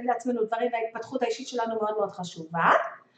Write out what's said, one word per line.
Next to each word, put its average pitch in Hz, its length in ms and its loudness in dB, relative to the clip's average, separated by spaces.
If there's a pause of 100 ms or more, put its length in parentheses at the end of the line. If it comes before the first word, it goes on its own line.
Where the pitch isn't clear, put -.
לעצמנו 233 420 2
דברים, 233 280 2
וההתפתחות 233 500 -2
האישית 240 240 0
שלנו 226 280 -2
מאוד 214 220 0
מאוד 202 140 2
חשובה, 170 580 0 (480)